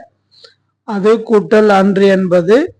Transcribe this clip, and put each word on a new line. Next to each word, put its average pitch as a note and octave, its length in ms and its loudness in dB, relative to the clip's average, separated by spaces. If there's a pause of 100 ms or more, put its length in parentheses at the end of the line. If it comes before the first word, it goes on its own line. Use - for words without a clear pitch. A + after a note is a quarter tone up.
(880)
அது G3+ 220 -2 (120)
கூட்டல் G#3+ 480 0
அன்று G3 380 2
என்பது F#3 480 0 (240)